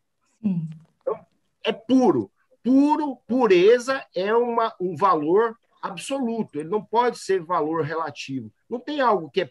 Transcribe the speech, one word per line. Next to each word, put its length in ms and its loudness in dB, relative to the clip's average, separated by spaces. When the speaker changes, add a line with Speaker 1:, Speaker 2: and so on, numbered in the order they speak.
Speaker 1:
Sim. 280 -2
Speaker 2:
Então, 160 -6
é 80 0
puro. 580 2
Puro, 540 2
pureza 800 4
é 200 -2
uma, 460 0
um 160 -4
valor 640 2
absoluto, 760 -6
ele 120 -8
não 120 -2
pode 360 0
ser 240 -2
valor 400 -2
relativo. 680 -8
Não 100 -6
tem 220 -4
algo 280 0
que 120 -2
é 80 -6